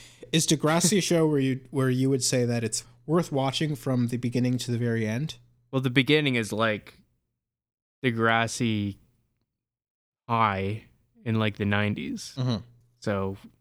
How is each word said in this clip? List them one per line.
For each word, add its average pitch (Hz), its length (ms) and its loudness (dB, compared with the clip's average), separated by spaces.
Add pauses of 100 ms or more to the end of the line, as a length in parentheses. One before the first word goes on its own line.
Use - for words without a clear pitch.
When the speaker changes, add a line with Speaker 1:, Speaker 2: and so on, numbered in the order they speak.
(300)
Speaker 1:
Is 160 160 2
Degrassi 190 520 2
a - 20 4
show 160 260 2
where 147 140 2
you, 135 200 0 (100)
where 131 200 0
you 131 200 2
would 135 120 0
say 123 220 0
that 120 180 0
it's - 220 -4 (220)
worth 165 260 0
watching 139 420 0
from 123 340 0
the 120 100 -4
beginning 123 400 0
to 120 120 -6
the 117 80 -2
very 113 280 0
end? 123 300 -4 (360)
Speaker 2:
Well, 135 80 2
the 131 100 0
beginning 135 440 2
is, 110 180 -2
like, 107 460 -2 (1040)
Degrassi 113 920 0 (1300)
high 107 560 0 (400)
in, 113 140 0
like, 107 180 -2
the 107 80 -4
nineties. 104 760 -2
Speaker 1:
Mm-hmm. 127 180 -2 (440)
Speaker 2:
So, 98 360 -4 (240)